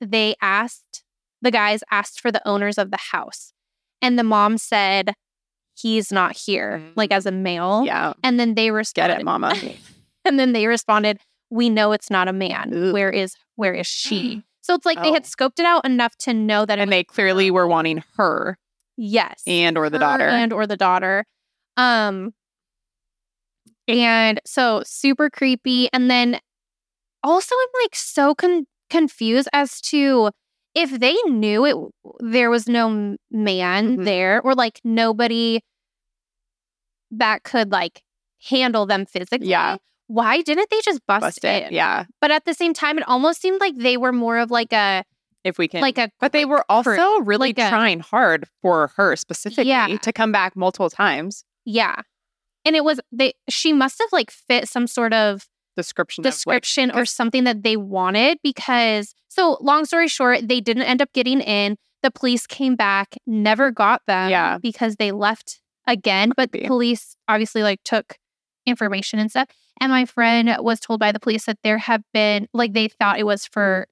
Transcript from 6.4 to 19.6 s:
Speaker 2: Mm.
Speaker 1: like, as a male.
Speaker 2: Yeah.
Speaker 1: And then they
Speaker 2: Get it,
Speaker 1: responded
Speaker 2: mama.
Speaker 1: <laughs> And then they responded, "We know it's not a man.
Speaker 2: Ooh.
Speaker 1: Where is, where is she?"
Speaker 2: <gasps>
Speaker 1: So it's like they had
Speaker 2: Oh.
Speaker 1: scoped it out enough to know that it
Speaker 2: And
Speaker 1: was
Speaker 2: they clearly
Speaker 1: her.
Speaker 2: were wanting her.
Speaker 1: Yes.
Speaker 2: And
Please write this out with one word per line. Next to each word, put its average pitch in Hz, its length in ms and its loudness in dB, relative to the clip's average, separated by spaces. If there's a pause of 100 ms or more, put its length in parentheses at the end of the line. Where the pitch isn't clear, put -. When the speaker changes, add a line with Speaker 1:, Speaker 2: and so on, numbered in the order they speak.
Speaker 2:
Mm. 160 180 -18
Speaker 1:
like, 214 160 0
as 196 140 0
a 190 60 0
male. 185 540 -2
Speaker 2:
Yeah. - 260 -2 (100)
Speaker 1:
And 247 160 2
then 233 160 0
they 220 120 2
Speaker 2:
Get 220 40 0
it, 214 40 -2
Speaker 1:
responded 180 500 -2
Speaker 2:
mama. - 300 -2
Speaker 1:
<laughs> - 720 -14
And 277 120 2
then 254 140 2
they 220 140 0
responded, 214 520 0 (320)
"We 233 200 0
know 214 220 2
it's - 180 -4
not 185 180 0
a 190 40 -2
man. 190 420 -6
Speaker 2:
Ooh. 175 180 0
Speaker 1:
Where 196 180 0
is, 190 240 -4 (220)
where 190 180 -2
is 175 120 -6
she?" 220 640 -6
Speaker 2:
<gasps> - 40 -20 (100)
Speaker 1:
So 349 120 0
it's - 120 -4
like 330 160 0
they 311 100 2
had 311 120 0
Speaker 2:
Oh. - 40 -18
Speaker 1:
scoped - 300 -4
it 339 80 0
out 339 200 2
enough 240 320 0
to 247 160 -4
know 214 320 0
that 208 120 -2
it 202 40 0
Speaker 2:
And 202 80 0
Speaker 1:
was - 40 2
Speaker 2:
they 180 100 2
clearly 190 440 2
Speaker 1:
her. 180 60 2
Speaker 2:
were 180 120 4
wanting 160 380 0 (120)
her. 185 420 -2 (380)
Speaker 1:
Yes. 214 500 -2
Speaker 2:
And 170 300 2